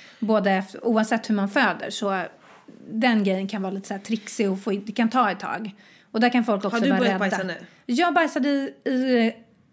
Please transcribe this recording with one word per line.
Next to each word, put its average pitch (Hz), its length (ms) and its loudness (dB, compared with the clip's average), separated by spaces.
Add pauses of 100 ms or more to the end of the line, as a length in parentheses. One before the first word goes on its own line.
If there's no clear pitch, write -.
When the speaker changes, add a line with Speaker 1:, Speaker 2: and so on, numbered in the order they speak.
(200)
Speaker 1:
Både 208 320 2
efter, 196 360 -2
oavsett 220 420 2
hur 220 60 2
man 202 140 0
föder, 214 400 0
så 196 320 -2 (680)
den 220 340 2
grejen 196 240 0
kan 196 140 -6
vara 190 100 -4
lite 196 160 -8
så 208 60 -6
här 196 80 -10
trixig 220 500 -2
och 190 100 -2
få, 220 100 -4
det 202 200 -4
kan 226 180 2
ta 233 220 2
ett 190 80 -6
tag. 214 360 -8 (360)
Och 226 80 -2
där 240 100 4
kan 240 140 2
folk 208 220 0
också 208 120 -2
Speaker 2:
Har 226 40 0
du 262 80 2
Speaker 1:
vara - 100 4
Speaker 2:
börjat 233 140 2
Speaker 1:
rädda. 196 160 0
Speaker 2:
bajsa 190 140 -2
nu? 180 120 -6 (300)
Speaker 1:
Jag 311 280 2
bajsade 294 360 2
i, 277 240 0 (120)
i, 254 480 2 (400)